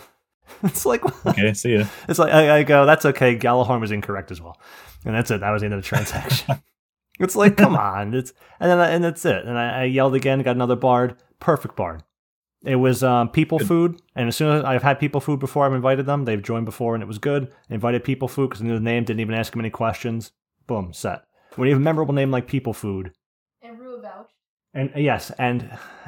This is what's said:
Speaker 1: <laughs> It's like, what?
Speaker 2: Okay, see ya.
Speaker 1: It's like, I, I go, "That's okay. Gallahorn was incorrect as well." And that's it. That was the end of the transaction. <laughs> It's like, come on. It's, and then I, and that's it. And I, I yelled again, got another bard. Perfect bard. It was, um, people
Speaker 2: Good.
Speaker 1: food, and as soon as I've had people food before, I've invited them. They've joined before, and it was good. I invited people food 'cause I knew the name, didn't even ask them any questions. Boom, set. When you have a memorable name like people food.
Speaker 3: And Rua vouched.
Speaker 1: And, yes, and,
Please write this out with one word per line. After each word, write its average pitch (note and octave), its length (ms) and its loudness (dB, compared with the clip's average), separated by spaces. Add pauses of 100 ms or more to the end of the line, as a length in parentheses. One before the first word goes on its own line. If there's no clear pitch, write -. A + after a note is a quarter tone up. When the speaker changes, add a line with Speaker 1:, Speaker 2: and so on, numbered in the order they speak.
Speaker 1:
<laughs> - 600 -20
It's - 240 -2
like, A#3 180 0
what? - 220 -2 (120)
Speaker 2:
Okay, G#2 160 4
see A#2+ 220 2
ya. G#2 100 2 (220)
Speaker 1:
It's E3 120 -2
like, D#3 120 4
I, D3+ 260 8
I D3 40 4
go, C#3+ 240 6
"That's D#3 180 -2
okay. C3 320 2
Gallahorn A#2+ 440 0
was G#2+ 100 -4
incorrect G2+ 400 -6
as F2 100 -14
well." E2+ 160 -18 (480)
And A2 100 -4
that's A2+ 160 0
it. G#2+ 100 0
That G2+ 100 -2
was G#2 120 0
the G#2+ 40 -2
end G#2 80 -2
of G2 80 -6
the - 40 -10
transaction. - 720 -4
<laughs> - 580 -20
It's F#3 160 0
like, G3+ 220 6
come G3 200 4
on. G2+ 360 -4
It's, B2+ 220 -4 (260)
and F3 100 2
then F3 80 6
I, E3+ 120 4
and E3+ 120 0
that's E3+ 220 -2
it. A2+ 220 0
And A#2+ 120 -6
I, A#2+ 220 -4
I C3 40 -2
yelled C3 300 2
again, C3+ 280 0
got B2+ 120 0
another B2 220 0
bard. B2 400 2 (240)
Perfect D3 340 0
bard. E2 280 -6 (600)
It C3 140 0
was, B2+ 260 2
um, B2 280 2
people D#3+ 280 0
Speaker 2:
Good. G2+ 100 -2
Speaker 1:
food, E3+ 340 2 (120)
and A#2+ 140 -2
as A#2 80 -4
soon D3+ 180 2
as D3+ 100 0
I've C3 180 0
had C#3 180 2
people C#3+ 220 -2
food C#3+ 180 -2
before, C#3 240 0
I've C3+ 80 2
invited C3 320 0
them. C#3+ 220 -2
They've G#2+ 160 -2
joined A2+ 240 -4
before, A#2 280 -4
and A2+ 80 -4
it G#2 40 -10
was G#2+ 120 -10
good. C#3+ 320 -2 (200)
I A#2+ 40 -8
invited A#2+ 300 -2
people C3 240 -4
food C3+ 220 -2
'cause G2 100 -12
I A2 60 -4
knew A#2 80 -2
the A2 60 -2
name, A#2 240 0
didn't A2 160 -4
even A2 140 -4
ask A2+ 180 -4
them A#2 80 -6
any A2+ 100 -6
questions. A2+ 640 -6 (340)
Boom, G2 260 -6
set. - 320 -8 (300)
When B2+ 140 0
you C#3+ 60 4
have C3+ 60 4
a C#3 40 2
memorable D#3 280 0
name C#3 180 0
like B2 180 -2
people B2+ 260 -4
food. F#2+ 380 -8 (500)
Speaker 3:
And A#3 180 -20
Rua B3 220 -16
vouched. G#3 320 -20 (400)
Speaker 1:
And, C3+ 200 -4
yes, C#3+ 440 -2
and, B2 320 -2 (380)